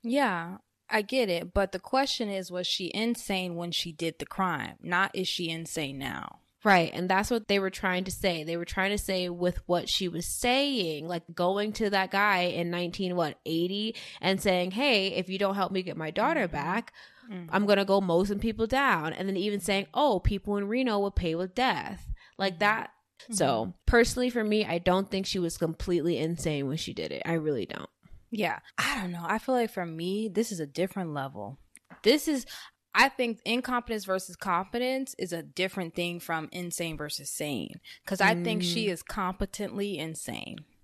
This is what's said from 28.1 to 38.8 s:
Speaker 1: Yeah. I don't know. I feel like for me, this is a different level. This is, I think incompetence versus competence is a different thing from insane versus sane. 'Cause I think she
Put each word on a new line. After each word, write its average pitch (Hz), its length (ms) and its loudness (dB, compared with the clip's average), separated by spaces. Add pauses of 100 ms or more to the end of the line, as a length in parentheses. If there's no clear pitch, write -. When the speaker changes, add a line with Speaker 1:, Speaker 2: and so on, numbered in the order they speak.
Speaker 1:
Yeah. 208 280 0 (180)
I 277 240 0
don't 180 100 -4
know. 170 160 -8
I 208 100 2
feel 254 180 0
like 233 160 2
for 180 140 -4
me, 185 440 -4
this 196 240 0
is 165 80 -6
a 147 40 -2
different 170 480 -2
level. 135 460 -8 (440)
This 277 240 6
is, 277 180 0 (500)
I 247 140 6
think 240 360 -2
incompetence 233 600 -2
versus 185 300 -4
competence 240 840 -2
is 175 140 -6
a 165 120 -4
different 180 520 -4
thing 175 240 -2
from 160 320 -6
insane 170 460 -6
versus 147 320 -8
sane. 135 500 -6 (260)
'Cause 190 160 -4
I 202 220 6
think 214 200 0
she 202 240 0